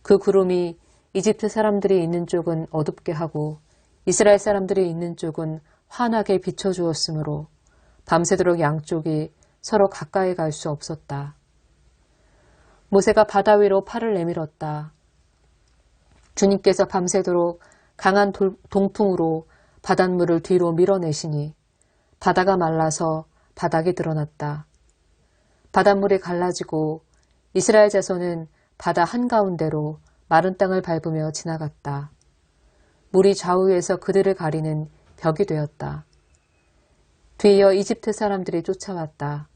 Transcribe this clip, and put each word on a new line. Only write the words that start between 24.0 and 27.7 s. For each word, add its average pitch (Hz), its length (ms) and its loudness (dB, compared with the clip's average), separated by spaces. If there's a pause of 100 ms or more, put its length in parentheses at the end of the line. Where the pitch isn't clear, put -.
바닷물이 196 480 2
갈라지고 175 840 -4 (500)
이스라엘 208 360 4